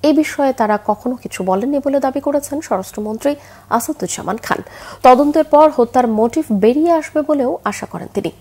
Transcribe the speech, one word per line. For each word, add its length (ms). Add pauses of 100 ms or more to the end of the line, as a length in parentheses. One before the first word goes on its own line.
এ 40 (100)
বিষয়ে 320
তারা 220 (140)
কখনো 340
কিছু 160 (100)
বলেননি 360
বলে 200
দাবি 220
করেছেন 300 (100)
স্বরাষ্ট্রমন্ত্রী 640 (460)
আসাদুজ্জামান 680
খান। 140 (460)
তদন্তের 480
পর 140 (100)
হত্যার 300 (120)
মোটিভ 260 (180)
বেরিয়ে 360
আসবে 200 (100)
বলেও 220 (200)
আশা 200
করেন 240
তিনি। 140 (120)